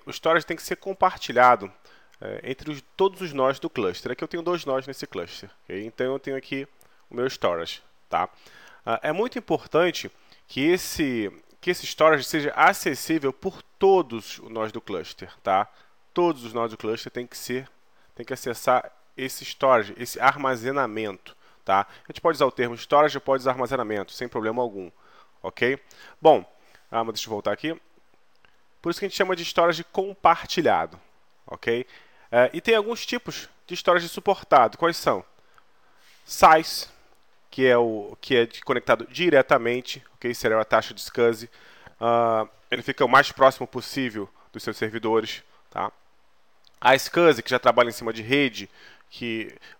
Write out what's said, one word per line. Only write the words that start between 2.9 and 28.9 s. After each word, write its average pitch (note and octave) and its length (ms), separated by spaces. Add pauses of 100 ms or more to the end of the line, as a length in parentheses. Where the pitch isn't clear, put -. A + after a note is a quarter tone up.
todos F#3 240
os E3+ 120
nós C3+ 280
do E3 100
cluster. G2 400
Aqui C3 140
eu - 20
tenho E3+ 160
dois E3+ 220
nós C3 240
nesse C3+ 180
cluster, F#2+ 420 (140)
ok? G2 240
Então C3 280
eu C#3 40
tenho C3+ 180
aqui C3+ 300 (420)
o - 60
meu B2 140
storage, E2+ 520 (280)
tá? F2 200 (560)
Ah, A2+ 200
é D3+ 80
muito A3+ 260
importante E3 720 (380)
que C#3 180
esse, C3+ 640 (300)
que F3 100
esse - 160
storage D3+ 380
seja D3 320
acessível D#3 760
por - 300 (160)
todos E3 640
os A2 100
nós A2 220
do A2+ 80
cluster, - 520 (120)
tá? G2 240 (440)
Todos D#3+ 320
os A2+ 80
nós A#2 200
do A2 40
cluster A2+ 360
têm B2 120
que - 140
ser, C3 320 (460)
têm A#2+ 100
que C3+ 80
acessar B2 560 (260)
esse C3 280
storage, A2+ 520
esse A#2+ 220
armazenamento, B2 1160 (280)
tá? G2 220 (160)
A - 100
gente - 80
pode E3 140
usar C#3 120
o B2+ 40
termo A#2+ 260
storage, C#3+ 440
pode C3+ 220
usar C3 100
armazenamento, A#2 600
sem B2+ 140
problema A2+ 340
algum, G2 300 (500)
ok? A#2+ 380 (420)
Bom, C#3 240 (460)
ah, A#2 140
mas A2+ 100
deixa - 140
eu - 20
voltar G#2 220
aqui. D#3+ 280 (1000)
Por E3+ 80